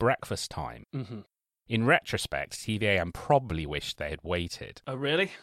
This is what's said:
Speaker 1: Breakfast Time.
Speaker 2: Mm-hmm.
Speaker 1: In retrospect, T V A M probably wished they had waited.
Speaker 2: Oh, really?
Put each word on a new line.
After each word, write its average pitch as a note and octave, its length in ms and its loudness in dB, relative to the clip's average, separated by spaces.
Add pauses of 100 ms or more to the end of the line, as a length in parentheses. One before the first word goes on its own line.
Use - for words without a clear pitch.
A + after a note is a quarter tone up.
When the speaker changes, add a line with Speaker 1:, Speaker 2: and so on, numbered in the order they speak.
Speaker 1:
Breakfast - 500 0
Time. A#2 420 -8
Speaker 2:
Mm-hmm. A#2 280 -6 (480)
Speaker 1:
In A2+ 180 4
retrospect, - 800 0
T G#2+ 140 -2
V G#2+ 80 2
A G2 140 6
M E2+ 120 -2
probably A2 520 2
wished C#2+ 340 -6
they D2+ 120 -4
had D2+ 140 -6
waited. - 640 -4
Speaker 2:
Oh, C3 80 -4
really? D3+ 340 2 (120)